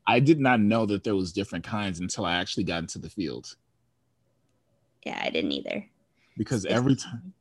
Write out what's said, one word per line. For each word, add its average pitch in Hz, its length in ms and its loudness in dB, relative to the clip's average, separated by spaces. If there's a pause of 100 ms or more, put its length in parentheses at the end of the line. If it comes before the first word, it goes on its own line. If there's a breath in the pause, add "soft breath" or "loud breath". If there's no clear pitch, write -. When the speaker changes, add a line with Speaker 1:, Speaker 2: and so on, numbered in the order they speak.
Speaker 1:
I 117 100 6
did 143 220 6
not 127 180 4
know 107 280 4
that 101 180 -2
there 107 100 0
was 92 180 0
different 95 320 -4
kinds 101 360 -4
until 95 240 -4
I 85 100 0
actually 92 300 -2
got 85 160 -2
into 82 180 -10
the - 120 -12
field. 69 440 -8 (1500)
Speaker 2:
Yeah, - 160 -8
I - 80 -2
didn't 80 220 -2
either. - 360 -6 (480)
Speaker 1:
Because 107 280 -2
Speaker 2:
It's 98 100 0
Speaker 1:
every 127 200 4
ti-, - 140 -4 (320)